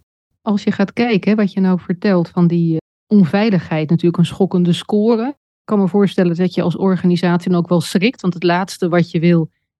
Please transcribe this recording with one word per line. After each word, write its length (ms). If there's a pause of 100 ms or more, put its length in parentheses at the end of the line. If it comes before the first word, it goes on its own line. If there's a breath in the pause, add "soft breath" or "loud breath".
(420)
Als 200
je 100
gaat 200
kijken, 380
hè, 60
wat 160
je 80
nou 200
vertelt 480
van 180
die, 260
eh, 60 (400)
onveiligheid, 720
natuurlijk 280
een 80
schokkende 460
score. 560
Ik 460
kan 40
me 100
voorstellen 480
dat 180
je 80
als 140
organisatie 720
dan 80
ook 100
wel 120
schrikt, 400
want 140
het 80
laatste 460
wat 220
je 100
wil 300 (300)